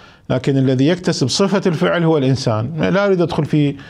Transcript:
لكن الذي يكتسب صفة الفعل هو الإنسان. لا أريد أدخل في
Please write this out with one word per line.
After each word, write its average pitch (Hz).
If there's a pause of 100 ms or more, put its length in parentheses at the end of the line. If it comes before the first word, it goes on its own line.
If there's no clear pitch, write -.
(300)
لكن 135
الذي 135
يكتسب 175
صفة 196
الفعل 175
هو 160
الإنسان. 127
لا 185
أريد 190
أدخل 160
في 143 (140)